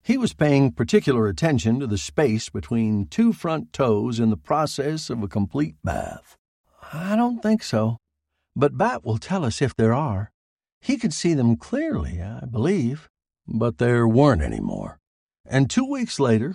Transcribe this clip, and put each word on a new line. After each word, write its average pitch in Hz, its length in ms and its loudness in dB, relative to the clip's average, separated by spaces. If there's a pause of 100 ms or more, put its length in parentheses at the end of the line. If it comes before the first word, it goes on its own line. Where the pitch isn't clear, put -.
He 247 140 0
was 247 160 0
paying 139 380 4
particular 123 560 2
attention 120 540 0
to 135 80 -4
the 101 100 -2
space 113 500 0
between 107 600 -2
two 226 240 2
front 160 400 -4
toes 113 480 0
in 113 100 4
the 107 60 0
process 151 760 -4
of 117 140 -6
a 101 40 -8
complete 135 540 -4
bath. - 540 -8 (560)
"I 185 240 -4
don't 240 260 0
think 220 220 0
so, 110 340 0 (560)
but 135 240 2
Bat 233 260 0
will 107 140 -2
tell 180 260 -4
us 113 160 -2
if 127 140 -2
there 113 180 2
are." 117 380 -2 (560)
He 277 120 -2
could 185 140 -2
see 170 220 0
them 117 220 4
clearly, 113 680 -6
I 110 260 -12
believe, 131 600 -2 (360)
but 117 340 -2
there 120 280 4
weren't 117 340 6
any 55 200 -4
more. 50 400 -8 (440)
And 135 240 2
two 247 160 0
weeks 262 360 -6
later, 123 340 2